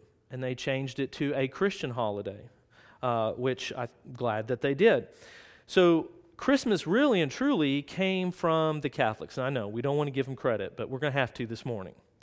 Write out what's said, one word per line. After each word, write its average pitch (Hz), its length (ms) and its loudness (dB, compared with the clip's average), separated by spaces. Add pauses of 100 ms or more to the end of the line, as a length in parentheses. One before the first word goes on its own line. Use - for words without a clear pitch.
(300)
and 127 140 -8
they 127 100 -4
changed 135 460 -4
it 135 140 -2
to 143 220 -2
a 135 120 2
Christian 180 420 -2
holiday, 104 640 -4 (500)
uh, 117 300 0
which 127 440 -4
I'm 123 140 -6 (240)
glad 113 360 -2
that 123 120 -2
they 139 140 0
did. 165 320 4 (600)
So 175 440 4 (260)
Christmas 240 500 2
really 220 340 4
and 139 100 0
truly 156 500 2
came 185 500 -2
from 160 500 2
the 143 80 -2
Catholics. 110 480 -2
And 127 80 -2
I 131 40 -2
know 117 180 -2
we 110 140 -4
don't 139 160 0
want 147 100 0
to 139 40 -4
give 127 140 -2
them 135 100 -8
credit, 107 420 -2
but 113 120 -6
we're 131 100 -6
gonna 147 120 -2
have 131 240 0
to 120 100 -6
this 113 200 -8
morning, 104 300 -8 (280)